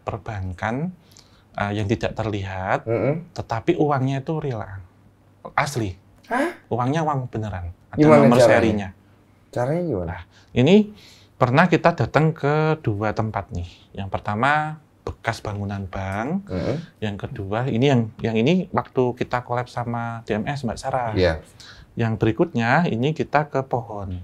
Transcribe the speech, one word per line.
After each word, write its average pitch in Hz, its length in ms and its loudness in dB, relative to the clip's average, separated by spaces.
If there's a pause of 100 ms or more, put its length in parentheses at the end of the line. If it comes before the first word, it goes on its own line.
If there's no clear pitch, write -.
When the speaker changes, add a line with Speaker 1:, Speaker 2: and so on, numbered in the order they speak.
Speaker 1:
perbankan, 107 960 -6 (580)
eh, 101 200 -2
yang 107 100 -2
tidak 110 300 -2
terlihat, 101 720 -4
Speaker 2:
Mm-mm. 117 460 -2
Speaker 1:
tetapi 117 460 -2
uangnya 139 440 0
itu 147 180 -6
real, 135 260 -6 (880)
asli. 123 400 -2 (340)
Speaker 2:
Hah? 277 300 -2 (100)
Speaker 1:
Uangnya 127 360 0
uang 139 260 -2
beneran. 95 420 -8 (180)
Ada - 100 -8
Speaker 2:
Gimana 151 240 10
Speaker 1:
nomor 120 160 8
Speaker 2:
caranya? 123 120 8
Speaker 1:
serinya. 107 380 4 (600)
Speaker 2:
Caranya 143 360 -2
gimana? 95 260 -2
Speaker 1:
Nah, 90 120 -10 (300)
ini 190 380 6 (420)
pernah 127 340 4
kita 170 280 4
datang 151 380 2
ke 143 220 -2 (260)
dua 107 320 -2
tempat 107 380 -4
nih. 90 180 -6 (260)
Yang 98 160 -8
pertama, 147 680 -2 (260)
bekas - 360 -6
bangunan 101 480 -6
bank. 104 600 -6
Speaker 2:
Mm-mm. 92 280 -4 (220)
Speaker 1:
Yang 104 240 -6
kedua, 107 440 -4
ini 123 200 2
yang, 131 140 6 (180)
yang 113 160 -2
ini 156 360 2
waktu 123 440 0
kita - 280 -4
collab 123 260 -4
sama 117 560 -6
D - 100 -4
M 107 120 -2
S, 139 140 -6
Mbak 120 180 -6
Sarah. 127 340 -4
Speaker 2:
Iya. 85 320 2 (480)
Speaker 1:
Yang 110 240 -2
berikutnya, 120 680 2
ini 123 260 0
kita 147 340 0
ke 139 160 -4
pohon. 101 600 -6